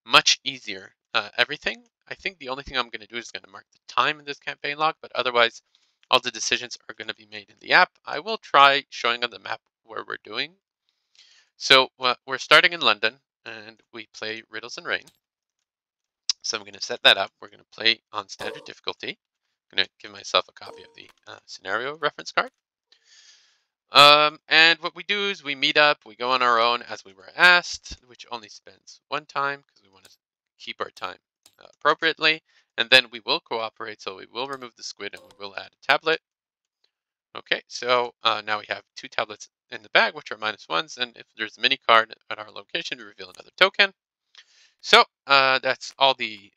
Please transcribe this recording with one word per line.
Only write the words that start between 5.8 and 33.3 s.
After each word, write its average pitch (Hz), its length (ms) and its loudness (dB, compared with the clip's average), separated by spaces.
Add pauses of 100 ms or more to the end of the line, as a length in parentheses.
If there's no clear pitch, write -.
all 127 100 4
the 123 100 -6
decisions 113 480 -6 (100)
are 120 60 -20
gonna 110 180 -12
be 110 140 -20
made 104 240 -18
in - 80 -20
the 127 160 -2
app. 180 320 4
I 131 140 -8
will 214 180 -8
try 139 500 4
showing 120 340 -4
on 120 80 -2
the 101 80 -18
map 107 220 -10 (220)
where 107 220 -14
we're 107 140 -12
doing. 139 380 -10 (1000)
So, 131 420 4
uh, 127 160 0 (100)
we're 131 140 -6
starting 165 340 4
in 170 80 -10
London, 113 400 0 (240)
and 110 460 -18
we 113 160 -16
play 110 360 -12
Riddles 110 360 -14
and 175 80 -16
Rain. 104 180 -6 (1400)
So - 140 -8
I'm 104 80 -14
gonna 101 160 -20
set - 220 -10
that 113 160 4
up. 101 220 -6
We're 101 80 -18
gonna 104 160 -20
play 113 360 -2 (120)
on 98 160 -10
standard - 360 -12
difficulty. 113 540 -12 (520)
I'm - 60 -12
gonna 95 120 -2 (100)
give 107 140 -20
myself 98 360 -4
a - 40 -20
copy 98 320 -20
of - 100 -20
the, 92 160 -20 (160)
uh, 104 200 -20
scenario 113 500 -8
reference 160 340 -8
card. 208 220 -4 (1400)
Um, 147 580 8
and 160 320 6
what 165 140 -8
we 180 80 -16
do 202 280 -2
is 170 120 -10
we 139 140 -8
meet 147 200 -2
up, 147 280 4
we 107 100 -20
go 120 160 -4
on 127 120 2
our 120 180 4
own 120 220 2
as 107 220 -14
we 95 80 -20
were 95 220 -20
asked, 175 720 2
which 123 260 -20
only 110 180 -12
spends - 600 -20
one 147 180 -8
time 139 380 -6
'cause - 180 -20
we 101 60 -20
wanna 95 200 -20 (500)
keep - 220 -14
our - 120 -8
time, - 280 -12 (380)
uh, - 160 -20
appropriately. 156 680 -2 (360)
And 117 100 -4
then 123 220 6
we 117 100 -14
will 139 200 -4